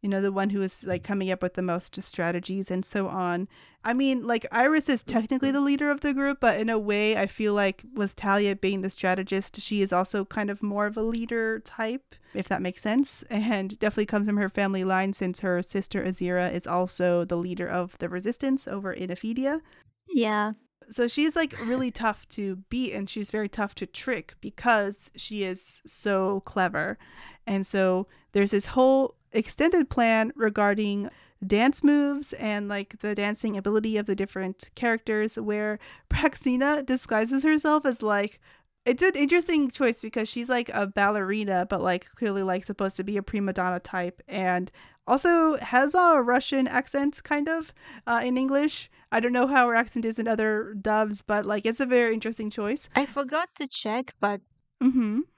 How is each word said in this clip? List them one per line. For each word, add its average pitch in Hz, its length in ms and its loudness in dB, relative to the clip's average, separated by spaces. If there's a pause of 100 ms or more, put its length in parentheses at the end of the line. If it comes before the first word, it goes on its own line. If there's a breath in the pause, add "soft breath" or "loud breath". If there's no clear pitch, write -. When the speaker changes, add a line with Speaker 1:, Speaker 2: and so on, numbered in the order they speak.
Speaker 1:
you 202 80 -4
know, 196 120 2
the 196 100 2
one 196 180 0
who 202 140 0
is, - 220 -6
like, 180 180 -4
coming 196 280 -2
up 185 120 -2
with 180 100 -2
the - 80 -4
most 180 400 -4
strategies 185 720 -4
and 185 120 -2
so 196 260 -4
on. 180 380 -4 (380 soft breath)
I 226 80 0
mean, 262 320 0
like, 233 280 0
Iris 294 340 4
is 254 160 2
technically 254 480 0
the 277 80 2
leader 285 320 2
of 285 80 0
the 285 140 0
group, 277 260 0
but 220 180 4
in 220 120 0
a 226 100 2
way, 208 380 2
I 196 100 0
feel 208 260 -2
like 202 300 0 (100)
with 208 220 -2
Talia 202 400 2
being 196 260 -2
the 190 80 -2
strategist, 190 680 -2
she 208 220 -2
is 196 100 0
also 185 320 0
kind 208 260 -4
of 202 140 -6
more 208 220 -2
of 214 100 -4
a 226 80 -4
leader 226 560 -2
type, 226 560 -8 (180 soft breath)
if 196 140 -6
that 185 140 -2
makes 180 200 -6
sense, 240 480 -2
and 208 500 -2
definitely 214 260 0
comes 208 220 0
from 208 100 0
her 202 120 0
family 196 360 0
line 190 260 0
since 185 300 -4
her 180 200 0
sister 196 440 -4
Azira 180 480 -2
is 180 120 -4
also 180 600 0
the 175 100 -2
leader 175 320 -4
of 180 320 -4
the 175 80 -6
resistance 226 640 -2
over 196 240 -6
in 185 160 -8
Ephedia. 247 500 -4 (480 soft breath)
Speaker 2:
Yeah. 220 460 0 (360)
Speaker 1:
So 240 200 0
she's, 302 260 0
like, 320 180 0 (120)
really 247 260 0
tough 220 380 -4
to 196 280 -6 (120)
beat, 247 240 -4
and 202 160 -6
she's 208 220 -8
very 214 180 -4
tough 208 260 -4
to 202 100 -8
trick - 560 -6
because 208 720 0
she 208 280 -6
is 185 420 -8
so 196 560 0
clever. 185 560 -2 (500 loud breath)
And 196 200 0
so 190 400 2 (260 soft breath)
there's 202 180 4
this 202 160 2
whole 262 480 4 (160)
extended 302 580 2
plan 226 460 2
regarding 202 760 0 (380 soft breath)
dance 220 360 4
moves 285 500 4
and, 208 340 -4
like, 202 320 -8
the 208 160 -2
dancing 208 420 -2
ability 214 400 0
of 208 100 -2
the 196 80 0
different 190 600 -6
characters 220 640 -2
where 208 420 -4 (160 loud breath)
<laughs> - 140 -20
Praxina 277 760 2
disguises 247 580 0
herself 302 420 4
as, 247 160 0
like, 208 380 0 (460 soft breath)
it's 247 160 2
an 370 140 4
interesting 302 540 2
choice 240 320 0
because 220 280 -4
she's, 240 200 -8
like, 247 240 0
a 202 140 0
ballerina, 202 840 0
but, 180 120 -2
like, 180 340 0
clearly, 196 280 -2
like, 185 220 -2
supposed 196 320 -4
to 190 80 -4
be 202 120 -4
a 196 60 -4
prima 202 300 -2
donna 180 260 -2
type 180 480 -8
and 185 440 -2 (360 loud breath)
also 320 500 4
has 277 360 2
a 339 280 6
Russian 262 460 2
accent, 277 580 -2
kind 294 240 -2
of, 320 240 -4 (340 loud breath)
uh, 233 160 2
in 254 140 0
English. 277 520 0 (220 soft breath)
I - 80 4
don't 240 140 0
know 247 140 4
how 262 200 6
her 233 80 2
accent 226 300 0
is 226 120 -2
in 226 120 -2
other 214 500 0
dubs, 214 420 0
but, 208 240 0
like, 208 200 -2
it's 226 160 0
a 269 40 2
very 240 280 4
interesting 220 360 -4
choice. 214 460 -4
Speaker 2:
I 277 100 2
forgot 285 500 -4
to 285 120 -6
check, 247 540 -6
but 202 180 0 (420)
Speaker 1:
Mm-hmm. 247 400 2 (160)